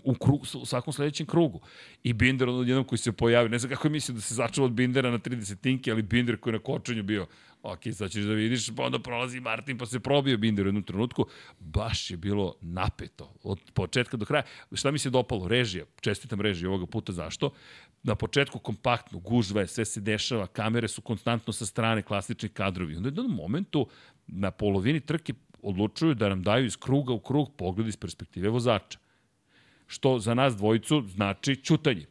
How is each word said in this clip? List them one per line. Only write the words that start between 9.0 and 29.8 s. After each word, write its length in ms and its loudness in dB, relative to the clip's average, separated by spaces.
Martin, 380 -6
pa 80 -8
se 140 -4
probio 380 4
Binder 280 4
u 20 4
jednom 140 2
trenutku. 440 0
Baš 520 -2
je 60 -6
bilo 440 -2
napeto, 840 -4
od 180 -6
početka 420 0
do 100 -4
kraja. 160 2
Šta 180 0
mi 80 0
se 120 -2
dopalo? 380 2
Režija. 360 2
Čestitam 400 -2
režiji 260 0
ovoga 200 0
puta, 260 -6
zašto? 380 -4
Na 120 0
početku 440 0
kompaktno, 600 -2
gužva 420 2
je, 60 0
sve 180 -4
se 160 -6
dešava, 460 -2
kamere 420 0
su 140 -10
konstantno 500 -2
sa 140 -8
strane, 360 0
klasični 460 -4
kadrovi. 480 -4
Onda 120 -4
u 20 -2
jednom 260 -4
momentu, 500 -2
na 240 -4
polovini 500 0
trke, 320 -6
odlučuju 520 0
da 140 2
nam 140 0
daju 240 4
iz 100 -4
kruga 360 0
u 80 0
krug 360 0
pogled 320 -2
iz 80 -4
perspektive 520 -6
vozača. 500 0